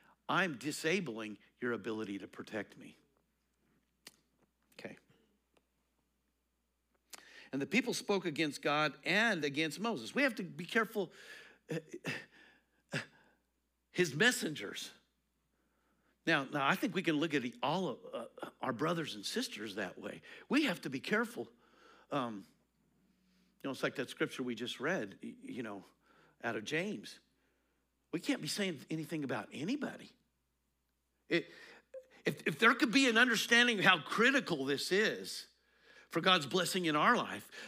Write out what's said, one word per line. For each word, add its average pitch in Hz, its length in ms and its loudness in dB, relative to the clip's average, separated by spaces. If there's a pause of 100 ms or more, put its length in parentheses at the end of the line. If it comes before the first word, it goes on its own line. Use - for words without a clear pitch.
(280)
I'm 160 320 0
disabling 120 800 -2 (220)
your 123 120 -2
ability 107 460 -4
to 98 100 -12
protect - 500 -10
me. - 180 -20 (1800)
Okay. - 180 -14 (2500)
And 139 100 0
the 139 40 -2
people 240 280 2
spoke 196 320 0
against 151 360 -2
God 151 300 2 (120)
and 196 380 4
against 147 380 -2
Moses. 180 340 -4
We 254 80 2
have 269 120 4
to 226 80 -6
be 160 240 -8
careful, 214 440 0 (600)
uh, 160 40 -2 (1160)
uh, - 60 -2 (920)
his 170 240 2
messengers. 151 760 0 (1400)
Now, 151 260 4
now 139 160 2
I 165 60 6
think 196 200 -2
we 185 80 0
can 156 140 2
look 151 160 2
at 143 100 2 (200)
all 165 260 0
of, 117 80 -4 (160)
uh, - 360 -10 (120)
our 131 140 0
brothers 139 400 -2
and 104 100 -12
sisters - 520 -6
that - 220 -6
way. - 220 -10 (300)
We 294 140 4
have 196 180 -2
to 165 80 -6
be 131 100 -6
careful. 220 480 -2 (600)
Um, 117 340 -4 (1160)
you 143 60 -4
know, 135 40 -2
it's 127 100 -6
like 139 140 -2
that 123 140 -4
scripture - 320 -4
we 123 120 -4
just 117 260 -8
read, 123 420 -4
y-, - 120 -12 (100)
you 123 180 -10
know, 101 220 -10 (600)
out 117 120 -2
of 110 80 -6
James. 160 540 -6 (960)
We 160 80 -4
can't 277 200 -2
be - 80 -8
saying 185 300 -4 (120)
anything 156 340 -4
about 113 280 -4
anybody. 214 600 -6 (1160)
It, - 180 0 (800)
if, - 220 -2
if 160 120 -2
there 233 160 8
could 262 180 2
be 269 160 6
an 220 100 6
understanding 240 600 6
of 170 60 0
how 185 140 8
critical 202 640 2
this 135 280 0
is 147 540 0 (640)
for 170 100 0
God's 175 260 6
blessing 175 400 0
in 151 100 4
our 202 200 6
life, 101 320 -2 (200)